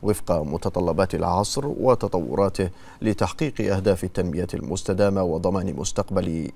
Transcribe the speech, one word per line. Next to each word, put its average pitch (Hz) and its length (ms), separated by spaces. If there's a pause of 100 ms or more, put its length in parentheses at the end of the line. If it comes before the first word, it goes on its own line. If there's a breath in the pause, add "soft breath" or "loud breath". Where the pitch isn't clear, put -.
وفق 101 300
متطلبات 85 840
العصر 90 520
وتطوراته 95 1000 (320 loud breath)
لتحقيق 104 720
أهداف 95 280
التنمية 90 500
المستدامة 95 720
وضمان 90 540
مستقبل 87 760